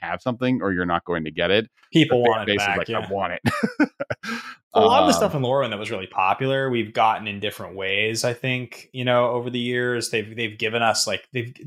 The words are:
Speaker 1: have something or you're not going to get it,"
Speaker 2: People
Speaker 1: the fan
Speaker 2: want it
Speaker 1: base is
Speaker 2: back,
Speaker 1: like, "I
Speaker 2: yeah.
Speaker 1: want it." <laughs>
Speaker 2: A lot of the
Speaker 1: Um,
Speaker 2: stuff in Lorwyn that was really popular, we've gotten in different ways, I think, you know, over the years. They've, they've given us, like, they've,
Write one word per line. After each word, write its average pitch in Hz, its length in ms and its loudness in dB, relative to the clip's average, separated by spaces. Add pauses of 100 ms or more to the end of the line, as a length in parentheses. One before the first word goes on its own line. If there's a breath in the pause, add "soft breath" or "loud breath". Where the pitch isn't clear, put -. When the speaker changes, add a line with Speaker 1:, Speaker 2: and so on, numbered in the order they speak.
Speaker 1:
have 87 200 -6
something 127 400 -2
or 95 120 0
you're 90 120 0
not 87 200 0
going 85 180 -2
to 78 80 -6
get 85 180 0
it," 110 200 2 (240 soft breath)
Speaker 2:
People 135 280 4
Speaker 1:
the 120 40 4
fan 117 60 6
Speaker 2:
want 107 180 0
it 104 40 4
Speaker 1:
base 101 80 2
is 101 60 2
Speaker 2:
back, 98 120 2
Speaker 1:
like, 85 100 -4
"I 113 100 -2
Speaker 2:
yeah. 104 100 -6
Speaker 1:
want 95 240 -2
it." - 100 -8
<laughs> - 960 -2 (360 loud breath)
Speaker 2:
A 226 60 4
lot 254 220 6
of - 40 4
the 285 60 6
Speaker 1:
Um, 175 40 0
Speaker 2:
stuff 180 180 0
in 139 80 -2
Lorwyn 127 260 0
that 107 80 -6
was 104 140 -8
really 95 160 -6
popular, 135 600 0
we've 113 260 -2
gotten 110 340 2
in 101 120 -6
different 98 360 -8
ways, 101 480 -2
I 123 100 0
think, 127 580 -6
you 127 140 -6
know, 123 240 4
over 123 220 -4
the 123 80 -2
years. 123 500 -2
They've, 110 260 -4
they've 110 220 -4
given 113 240 -2
us, 113 240 2
like, 98 260 -6
they've, 123 220 -6 (140)